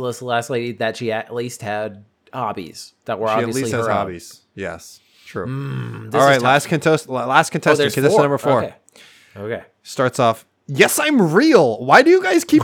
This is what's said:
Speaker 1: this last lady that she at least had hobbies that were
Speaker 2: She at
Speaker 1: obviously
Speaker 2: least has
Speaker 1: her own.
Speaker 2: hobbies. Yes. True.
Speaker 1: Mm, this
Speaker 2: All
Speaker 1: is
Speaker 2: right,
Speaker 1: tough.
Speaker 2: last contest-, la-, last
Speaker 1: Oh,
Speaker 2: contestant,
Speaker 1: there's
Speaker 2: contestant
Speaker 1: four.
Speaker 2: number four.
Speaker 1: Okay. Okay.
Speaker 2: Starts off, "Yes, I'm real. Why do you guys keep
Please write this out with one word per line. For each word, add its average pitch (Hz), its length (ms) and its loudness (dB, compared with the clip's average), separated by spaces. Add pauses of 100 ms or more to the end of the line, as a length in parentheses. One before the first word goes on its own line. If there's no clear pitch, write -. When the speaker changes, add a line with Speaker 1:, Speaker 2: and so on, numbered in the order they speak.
Speaker 1:
this 123 160 -8
last 120 300 -4
lady 120 220 -4
that 113 240 -6
she 117 140 -6
at 110 220 -8
least 120 300 -8
had 104 420 -8 (260)
hobbies 104 640 -10 (120)
that 113 120 -6
were 110 100 -4
Speaker 2:
She 107 40 0
at 110 80 0
Speaker 1:
obviously 117 240 -2
Speaker 2:
least 113 100 -4
has 117 140 -2
Speaker 1:
her 107 40 -2
own. 104 60 0
Speaker 2:
hobbies. 95 440 -8 (120)
Yes. 85 460 -12 (260)
True. 98 220 -10
Speaker 1:
Mm, 123 640 -10
this - 20 -12
Speaker 2:
All 143 80 2
Speaker 1:
is 135 60 6
Speaker 2:
right, 139 80 6
Speaker 1:
tough. 123 80 0
Speaker 2:
last 135 240 2
contest-, 156 420 0
la-, 123 160 -6
last 143 240 2
Speaker 1:
Oh, - 40 -16
Speaker 2:
contestant, 151 260 2
Speaker 1:
there's 139 160 0
Speaker 2:
contestant 143 240 2
Speaker 1:
four. 147 40 6
Speaker 2:
number 143 140 0
four. 135 260 0
Speaker 1:
Okay. - 120 -10 (600)
Okay. 104 260 -8 (180)
Speaker 2:
Starts - 380 -4
off, 113 260 0 (220)
"Yes, 147 320 0
I'm 262 340 2
real. 175 500 4
Why 165 200 6
do 330 80 6
you 370 100 6
guys 370 220 0
keep 311 200 2